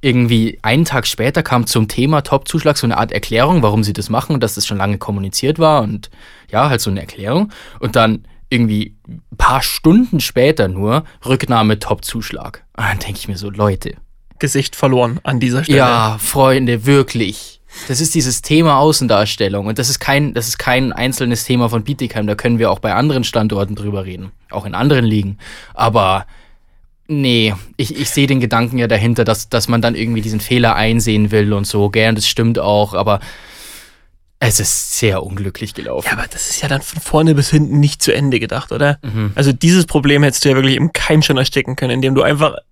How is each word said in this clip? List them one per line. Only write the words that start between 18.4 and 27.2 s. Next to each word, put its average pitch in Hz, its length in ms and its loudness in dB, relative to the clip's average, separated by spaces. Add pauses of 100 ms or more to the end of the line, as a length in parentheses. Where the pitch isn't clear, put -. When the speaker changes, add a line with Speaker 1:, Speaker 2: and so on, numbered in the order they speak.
Speaker 1:
Thema 156 360 4
Außendarstellung 107 880 0
und 107 120 -4
das 123 100 0
ist - 120 -2
kein, 139 340 0
das 117 140 -4
ist - 100 -8
kein 127 340 0
einzelnes 123 520 -2
Thema 120 240 2
von 110 160 -2
Bietigheim. 120 420 -4
Da 104 80 0
können 117 240 0
wir 110 120 2
auch 95 100 -2
bei 107 140 -2
anderen 131 300 0
Standorten 107 520 -2
drüber 101 280 -6
reden, 95 280 -14 (180)
auch 101 140 -10
in 98 100 -10
anderen 127 300 2
Ligen. 104 340 -2 (360)
Aber 101 520 2 (840)
nee, 120 460 2 (220)